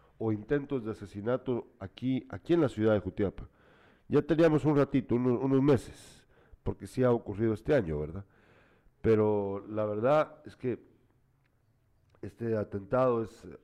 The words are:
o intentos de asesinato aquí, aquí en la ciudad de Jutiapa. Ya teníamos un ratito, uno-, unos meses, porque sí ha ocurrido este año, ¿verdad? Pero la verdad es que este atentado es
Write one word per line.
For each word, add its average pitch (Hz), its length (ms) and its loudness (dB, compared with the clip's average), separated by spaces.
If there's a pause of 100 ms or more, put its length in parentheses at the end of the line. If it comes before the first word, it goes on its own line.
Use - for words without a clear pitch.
(180)
o 113 140 -2
intentos 135 520 -4
de 110 80 -6
asesinato 104 760 -4 (120)
aquí, 127 500 -4
aquí - 240 -4
en 170 80 4
la 139 80 2
ciudad 110 240 2
de 104 60 2
Jutiapa. 92 480 -4 (600)
Ya 147 120 2
teníamos 151 440 2
un 151 100 4
ratito, 135 400 2
uno-, 123 240 2
unos 135 220 2
meses, - 640 0 (380)
porque 101 240 -6
sí 127 160 -2
ha 123 80 4
ocurrido 110 420 -2
este 139 220 -2
año, 78 240 -2
¿verdad? 80 260 -8 (760)
Pero 104 680 2
la 107 160 -4
verdad 120 600 0
es 104 100 -20
que 120 240 -6 (1400)
este 110 360 -6
atentado 113 640 0
es - 240 -14 (160)